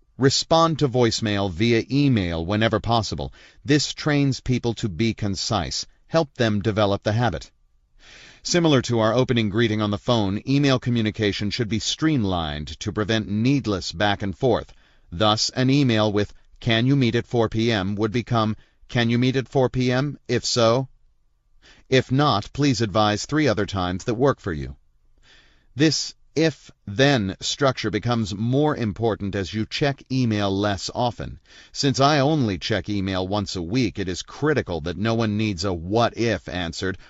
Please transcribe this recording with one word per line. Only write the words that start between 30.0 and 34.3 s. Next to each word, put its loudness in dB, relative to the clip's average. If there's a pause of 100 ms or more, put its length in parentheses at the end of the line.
email 0
less -2
often. -4 (360)
Since 0
I 4
only 0
check -4
email -2
once -4
a -6
week, -2
it -4
is -6
critical -2